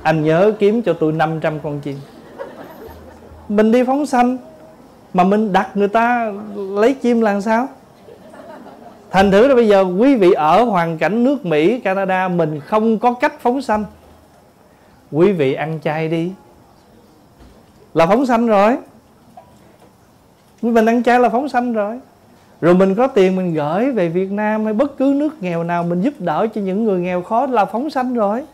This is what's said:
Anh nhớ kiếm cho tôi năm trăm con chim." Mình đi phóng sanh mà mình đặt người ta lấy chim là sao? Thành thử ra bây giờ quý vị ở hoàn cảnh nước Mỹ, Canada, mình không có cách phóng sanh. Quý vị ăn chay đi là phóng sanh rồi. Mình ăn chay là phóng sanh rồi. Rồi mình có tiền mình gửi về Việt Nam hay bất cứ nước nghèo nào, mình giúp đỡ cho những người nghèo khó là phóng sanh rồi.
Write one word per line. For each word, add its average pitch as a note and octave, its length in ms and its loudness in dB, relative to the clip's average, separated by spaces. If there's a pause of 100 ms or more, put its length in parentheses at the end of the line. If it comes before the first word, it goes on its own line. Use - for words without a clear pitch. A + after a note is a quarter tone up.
Anh D#3 200 0
nhớ F3 360 2
kiếm G#3+ 220 2
cho F3 120 -2
tôi D#3 180 0
năm D#3+ 280 -2
trăm D#3 200 -4
con D3 200 -8
chim." C#3+ 180 -10 (1500)
Mình G#3+ 220 2
đi B3 120 4
phóng C4+ 220 0
sanh B3 320 0 (760)
mà F3+ 100 2
mình G#3 300 2
đặt F#3 240 -2
người G3+ 100 2
ta A3+ 460 0 (220)
lấy G3+ 380 0
chim A#3+ 280 0
là G3+ 200 0
sao? A3+ 260 0 (1400)
Thành G3 200 4
thử G#3 160 6
ra C#4 80 4
bây A#3+ 120 4
giờ G3+ 140 6 (180)
quý C4+ 160 4
vị F#3+ 160 4
ở E3 320 4
hoàn E3+ 340 0
cảnh F3+ 260 0
nước B3+ 220 0
Mỹ, E3+ 340 0
Canada, F#3+ 480 -2
mình D#3+ 320 -2
không A3 400 0
có B3 140 0
cách D4 260 -2
phóng B3+ 220 -2
sanh. G#3+ 240 -2 (1300)
Quý F3 200 2
vị D3 220 0
ăn D#3 300 -6
chay D#3+ 240 -4
đi E3 240 -4 (1600)
là D#3+ 120 4
phóng A3+ 200 2
sanh A#3 220 0
rồi. G#3+ 300 4 (1800)
Mình A3+ 240 2
ăn A#3 180 0
chay B3 160 2
là A#3+ 100 4
phóng B3+ 200 -4
sanh B3 240 -2
rồi. G#3+ 260 -4 (600)
Rồi E3+ 120 4
mình F#3+ 220 2
có B3 120 0
tiền F#3+ 280 2
mình F#3 180 -4
gửi E3 380 -2
về F#3 180 -2
Việt F#3+ 220 -4
Nam G#3+ 340 -4
hay G#3+ 80 -4
bất C#4 240 -2
cứ C4+ 180 2
nước C#4+ 280 -4
nghèo E3+ 200 -4
nào, F3 200 -2
mình F3 180 -2
giúp C#4 180 -2
đỡ F3 360 -2
cho A3 60 -6
những G3 220 -4
người G3 160 0
nghèo F3+ 220 -4
khó A3+ 240 -2
là A#3 200 0
phóng C#4+ 240 -6
sanh B3+ 240 -6
rồi. A3+ 300 -2 (100)